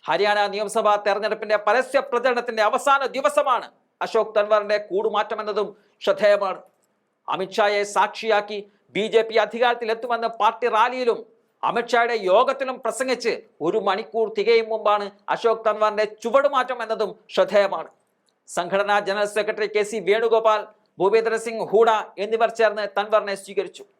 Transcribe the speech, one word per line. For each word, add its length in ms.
ഹരിയാന 320
നിയമസഭാ 380
തെരഞ്ഞെടുപ്പിന്റെ 520
പരസ്യ 320
പ്രചരണത്തിന്റെ 600
അവസാന 320
ദിവസമാണ് 520
അശോക് 300
തൻവാറിന്റെ 420
കൂടുമാറ്റമെന്നതും 800
ശ്രദ്ധേയമാണ്. 560
അമിത്ഷായെ 460
സാക്ഷിയാക്കി 680
ബി 180
ജെ 160
പി 140
അധികാരത്തിലെത്തുമെന്ന് 840
പാർട്ടി 340
റാലിയിലും 440
അമിത്ഷായുടെ 480
യോഗത്തിലും 540
പ്രസംഗിച്ച് 500
ഒരു 200
മണിക്കൂർ 400
തികയും 360
മുമ്പാണ് 340
അശോക് 320
തൻവാറിന്റെ 380
ചുവടുമാറ്റം 640
എന്നതും 260
ശ്രദ്ധേയമാണ്. 540
സംഘടനാ 400
ജനറൽ 300
സെക്രട്ടറി 380
കെ 140
സി 100
വേണുഗോപാൽ 520
ഭൂപേന്ദ്ര 460
സിംഗ് 260
ഹൂഡ 180
എന്നിവർ 240
ചേർന്ന് 260
തൻവറിനെ 460
സ്വീകരിച്ചു. 400